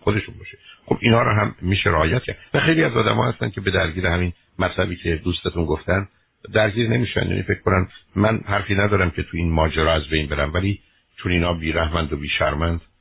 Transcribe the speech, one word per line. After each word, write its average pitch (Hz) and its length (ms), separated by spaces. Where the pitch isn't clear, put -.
خودشون 104 380
باشه. - 200
خب - 140
اینا 117 220
رو 123 80
هم 107 300
می‌شه 95 300
رعایت 80 320
کرد. - 160
و 143 60
خیلی 160 240
از 123 120
آدم‌ها 113 340
هستن 120 200
که 98 100
به 98 100
درگیر 92 360
همین 87 260
مطلبی 90 380
که 85 200
دوستتون 87 480
گفتن 95 440
درگیر 110 360
نمی‌شن، 113 400
یعنی 95 140
فکر 98 180
کنن 95 280
من 107 300
حرفی 101 280
ندارم 98 360
که 80 120
تو - 140
این 82 140
ماجرا 80 420
از 76 160
بین 78 180
برم، 76 280
ولی 98 260
چون - 160
اینا 87 220
بی‌رحمند 80 580
و 76 40
بی‌شرمند 76 640